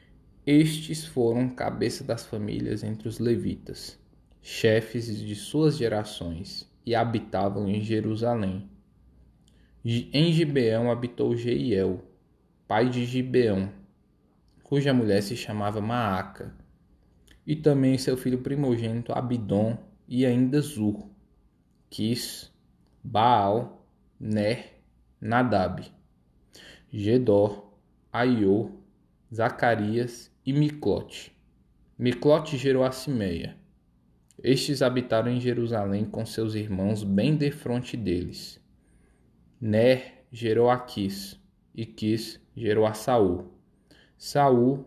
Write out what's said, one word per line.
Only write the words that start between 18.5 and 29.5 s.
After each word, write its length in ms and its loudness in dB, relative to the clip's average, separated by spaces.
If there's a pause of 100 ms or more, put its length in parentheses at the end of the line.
Abidom 640 -2 (320)
e 160 0
ainda 360 4
Zur, 480 -2 (840)
Quis, 640 -4 (500)
Baal, 840 2 (320)
Ner, 640 -4 (400)
Nadab, 640 0 (1080)
Gedor, 800 2 (400)
Aiô, 580 4 (640)
Zacarias 960 0 (140)